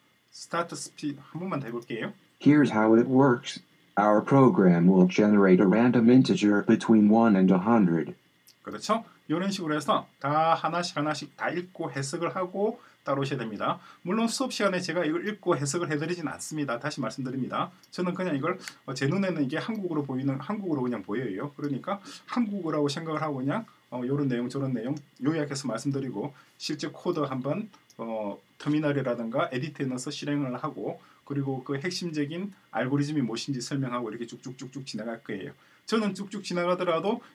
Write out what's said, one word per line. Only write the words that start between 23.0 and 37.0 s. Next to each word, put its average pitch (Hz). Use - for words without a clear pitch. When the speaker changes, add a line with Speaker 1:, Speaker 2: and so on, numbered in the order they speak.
Speaker 1:
하고 147
그냥, 156
어, 123
요런 139
내용 123
저런 131
내용 120
요약해서 143
말씀드리고 135
실제 151
코드 160
한번, 139
어, 110
터미널이라든가 139
에디터에 139
넣어서 127
실행을 143
하고 143
그리고 135
그 139
핵심적인 170
알고리즘이 143
무엇인지 117
설명하고 123
이렇게 117
쭉쭉쭉쭉 120
지나갈 113
거예요. 101
저는 214
쭉쭉 202
지나가더라도 180